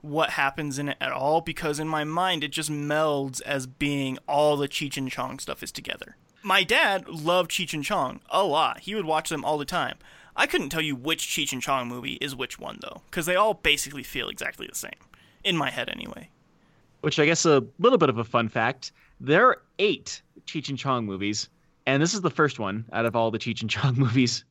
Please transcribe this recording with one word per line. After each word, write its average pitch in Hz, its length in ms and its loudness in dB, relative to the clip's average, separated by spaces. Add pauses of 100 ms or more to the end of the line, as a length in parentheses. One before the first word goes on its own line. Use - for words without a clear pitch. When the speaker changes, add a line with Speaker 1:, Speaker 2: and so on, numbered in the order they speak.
Speaker 1:
what 151 300 0
happens 139 480 -2
in 143 100 -4
it 139 120 -6
at 131 120 -2
all, 143 280 2
because 156 380 -4
in 156 100 -4
my 156 160 -2
mind 165 400 0
it 151 40 -4
just 151 220 -4
melds 147 720 0
as 139 240 -4
being 139 520 -2 (100)
all 147 280 4
the 143 120 -2
Cheech - 280 -6
and 135 140 -4
Chong 131 280 -8
stuff - 240 -10
is - 100 -10
together. - 440 -12 (260)
My 196 200 4
dad 202 460 2
loved 170 420 2
Cheech - 240 -4
and 147 100 -4
Chong 147 360 -2 (100)
a 185 140 4
lot. 151 360 2
He 190 140 -8
would 214 100 -2
watch 156 260 0
them 156 140 -4
all 151 140 2
the 143 60 -4
time. 143 340 -4 (380)
I 269 100 4
couldn't 240 220 -2
tell 160 120 -2
you 151 140 -2
which 135 320 -2
Cheech - 260 -2
and 127 80 -6
Chong 127 280 -2
movie 123 320 -8
is 139 160 -6
which 123 220 -8
one, - 220 -10
though, - 300 -14
'cause 175 160 -4
they 180 80 0
all 202 200 4
basically 143 500 0
feel - 240 -6
exactly - 400 -8
the - 80 -18
same, - 180 -10 (480)
in 185 140 0
my 135 140 0
head 123 180 -4
anyway. - 400 -12 (720)
Speaker 2:
Which 151 180 0
I 151 80 6
guess 165 180 2
a 143 200 8 (160)
little 240 180 8
bit 160 100 6
of 113 100 2
a 117 60 0
fun 113 240 2
fact, 117 440 0 (280)
there 151 260 4
are - 160 4 (180)
eight - 420 -2 (240)
Cheech - 220 -6
and 139 100 -4
Chong 127 260 0
movies, 101 440 -4 (360)
and 135 160 4
this 170 140 2
is 208 60 -4
the 180 100 0
first 147 300 2
one 107 320 -4
out 117 140 0
of 117 100 0
all 113 160 2
the 113 80 -2
Cheech 120 220 -4
and 110 80 -4
Chong 135 240 2
<laughs> - 20 0
movies. 123 540 2